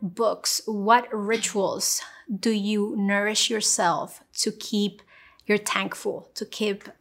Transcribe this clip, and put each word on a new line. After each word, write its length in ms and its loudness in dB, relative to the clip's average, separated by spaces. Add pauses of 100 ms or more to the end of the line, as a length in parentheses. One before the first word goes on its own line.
books, 640 -2
what 460 4
rituals 880 0 (260)
do 220 0
you 460 0
nourish 520 2
yourself 720 0 (160)
to 120 0
keep 520 -2 (440)
your 120 4
tank 360 -2
full, 400 -6
to 100 -8
keep 440 -4 (120)